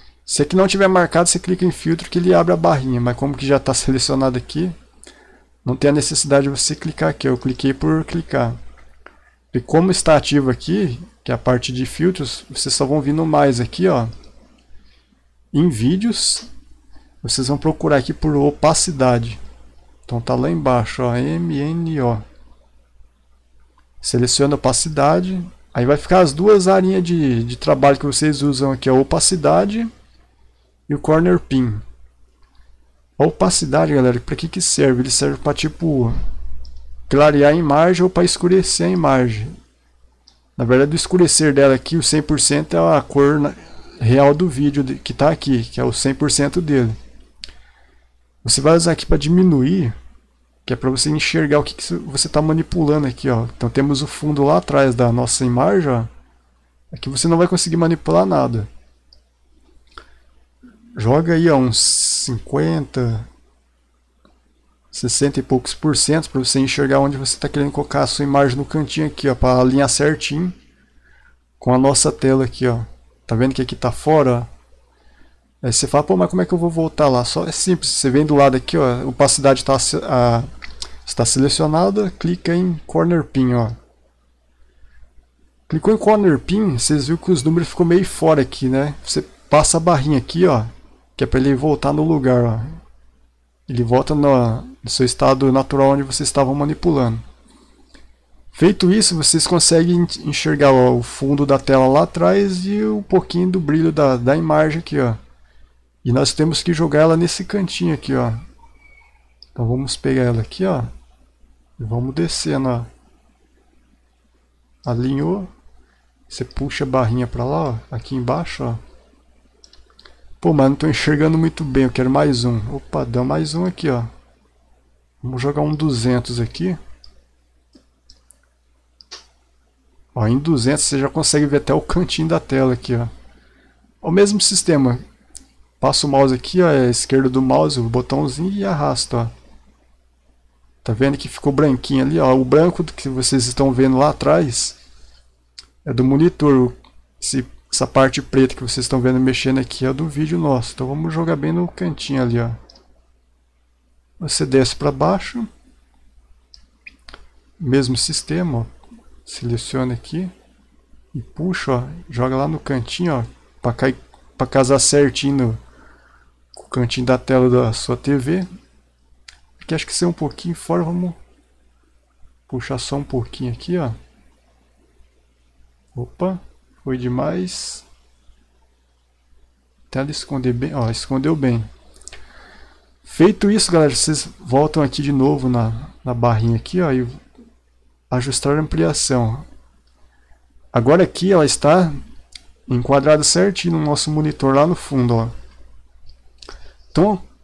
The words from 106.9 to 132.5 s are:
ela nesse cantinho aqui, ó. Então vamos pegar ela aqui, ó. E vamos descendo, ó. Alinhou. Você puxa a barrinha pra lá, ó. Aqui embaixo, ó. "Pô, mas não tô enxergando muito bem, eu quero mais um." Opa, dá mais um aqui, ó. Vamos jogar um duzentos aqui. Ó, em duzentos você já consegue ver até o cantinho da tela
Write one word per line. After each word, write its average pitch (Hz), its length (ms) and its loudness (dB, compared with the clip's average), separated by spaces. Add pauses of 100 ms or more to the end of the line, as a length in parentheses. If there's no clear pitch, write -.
ela 165 160 4
nesse 170 260 -2
cantinho 175 500 -2
aqui, 139 220 -4
ó. 123 160 0 (1200)
Então 117 160 -4
vamos 127 300 -4
pegar 131 260 0
ela 117 180 0
aqui, 185 240 -6
ó. 151 180 -2 (920)
E 123 60 -12
vamos 120 320 -4
descendo, 147 540 -2
ó. 117 160 -4 (2000)
Alinhou. 139 640 -2 (800)
Você - 160 -10
puxa - 400 -6
a - 20 -4
barrinha 123 400 0
pra 120 160 -6
lá, 151 280 -2
ó. 117 40 -6 (160)
Aqui 127 240 -10
embaixo, 131 480 -4
ó. 117 120 -4 (1600)
"Pô, 170 140 2
mas 135 160 4
não 143 80 2
tô 160 100 -2
enxergando 156 500 2
muito 160 280 0
bem, 135 180 2
eu 123 80 2
quero 127 180 0
mais 135 360 2
um." 120 120 0 (180)
Opa, 135 300 -6
dá 120 180 -2
mais 147 300 -4
um 170 120 -2
aqui, 180 240 -4
ó. 120 140 -2 (1200)
Vamos 123 200 -8
jogar 143 200 -2
um 151 140 -2
duzentos 123 640 -2
aqui. 165 380 -4 (3500)
Ó, 113 100 -2
em 117 120 2
duzentos 147 480 0
você 139 140 -2
já 139 100 0
consegue 151 360 0
ver 143 120 0
até 143 160 0
o 151 80 2
cantinho 160 480 -2
da 165 100 0
tela 135 340 0